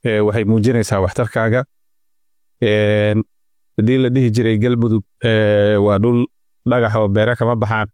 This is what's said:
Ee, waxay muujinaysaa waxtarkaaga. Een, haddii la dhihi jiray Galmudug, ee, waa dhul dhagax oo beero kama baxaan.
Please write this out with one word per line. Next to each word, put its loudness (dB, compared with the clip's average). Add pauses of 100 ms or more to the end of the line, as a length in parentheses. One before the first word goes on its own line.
Ee, 0
waxay 0
muujinaysaa 0
waxtarkaaga. -2 (960)
Een, 0 (540)
haddii 2
la 0
dhihi 0
jiray 0
Galmudug, 0 (200)
ee, 2
waa 2
dhul 0 (400)
dhagax 0
oo 0
beero 0
kama -2
baxaan. -4